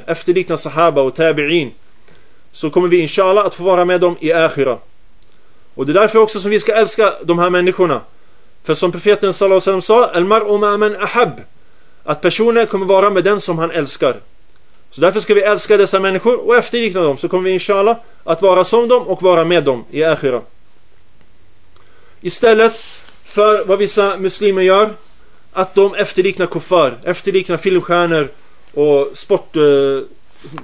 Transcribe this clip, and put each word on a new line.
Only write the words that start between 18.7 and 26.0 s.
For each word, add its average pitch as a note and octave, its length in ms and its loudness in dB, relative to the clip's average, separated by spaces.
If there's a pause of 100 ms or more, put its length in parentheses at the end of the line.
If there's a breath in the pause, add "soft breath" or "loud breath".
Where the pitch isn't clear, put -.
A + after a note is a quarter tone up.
dem A#3+ 200 2
och F#3 140 -4
vara E3+ 240 4
med E3+ 180 2
dem B2+ 280 -2
i D3 120 -2
akhira. C3+ 380 0 (1800 soft breath)
Istället A3 520 2 (500 loud breath)
för G#3 420 2
vad G3 140 0
vissa G3+ 380 0
muslimer F#3+ 440 -2
gör, G3 320 2 (600 soft breath)
att F#3 220 -4
de G3 200 2
efterliknar F#3+ 500 -2